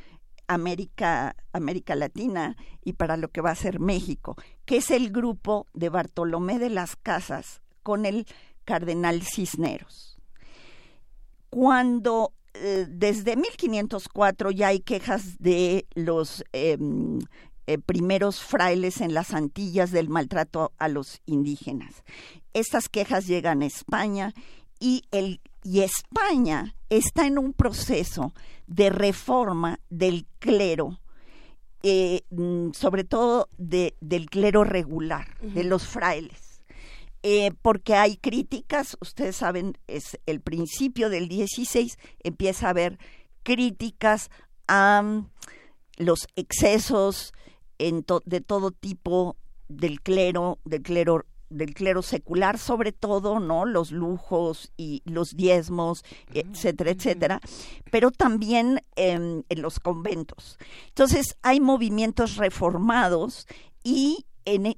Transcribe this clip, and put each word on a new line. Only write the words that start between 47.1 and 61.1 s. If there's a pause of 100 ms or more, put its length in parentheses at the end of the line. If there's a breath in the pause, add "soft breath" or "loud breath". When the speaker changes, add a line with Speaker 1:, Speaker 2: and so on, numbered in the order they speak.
Speaker 1:
en
to-,
de
todo
tipo (320)
del
clero,
del
clero, (260)
del
clero
secular,
sobre
todo,
¿no?
Los
lujos
y
los
diezmos, (260 loud breath)
Speaker 2:
Ah,
Speaker 1:
etcétera,
Speaker 2:
ujú.
Speaker 1:
etcétera, (520 loud breath)
pero
también, (140)
em,
en
los
conventos. (300 loud breath)
Entonces,